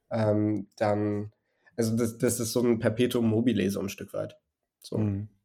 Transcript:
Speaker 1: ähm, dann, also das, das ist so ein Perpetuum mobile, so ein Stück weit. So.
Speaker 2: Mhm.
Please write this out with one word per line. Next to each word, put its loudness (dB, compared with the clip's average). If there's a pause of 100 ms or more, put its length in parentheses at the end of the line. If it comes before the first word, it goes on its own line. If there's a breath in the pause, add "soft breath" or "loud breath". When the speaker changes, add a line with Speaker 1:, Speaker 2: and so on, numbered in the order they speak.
(100)
Speaker 1:
ähm, 2
dann, 0 (440)
also 0
das, 0
das 0
ist -4
so 2
ein 4
Perpetuum 0
mobile, 2
so -4
ein -4
Stück -12
weit. -8 (420)
So. -6
Speaker 2:
Mhm. -2 (160)